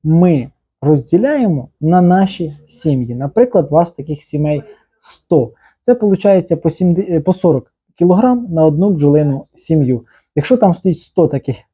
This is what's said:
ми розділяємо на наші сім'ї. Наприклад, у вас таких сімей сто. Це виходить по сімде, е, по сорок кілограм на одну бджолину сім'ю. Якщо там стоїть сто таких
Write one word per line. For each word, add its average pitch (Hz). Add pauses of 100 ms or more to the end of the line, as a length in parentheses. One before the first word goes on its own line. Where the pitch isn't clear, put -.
ми 160 (320)
розділяємо 170 (120)
на 170
наші 180 (100)
сім'ї. 123
Наприклад, 156
у 147
вас 175
таких 147
сімей 151 (380)
сто. - (300)
Це 247
виходить 190
по 165
сімде, 180
е, 165
по 180
сорок 156 (220)
кілограм 233
на 160
одну 160
бджолину 143 (100)
сім'ю. 127 (300)
Якщо 190
там 196
стоїть 180
сто -
таких 135 (180)